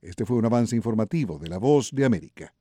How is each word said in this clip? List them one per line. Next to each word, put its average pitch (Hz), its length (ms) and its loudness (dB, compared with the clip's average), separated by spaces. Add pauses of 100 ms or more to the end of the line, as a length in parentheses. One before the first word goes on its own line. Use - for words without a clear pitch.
Este 90 240 -6
fue 123 120 0
un 113 80 2
avance 117 300 2
informativo 113 640 -2
de 80 120 -10
La 90 100 -6
Voz 135 320 2
de 139 120 0
América. - 580 -2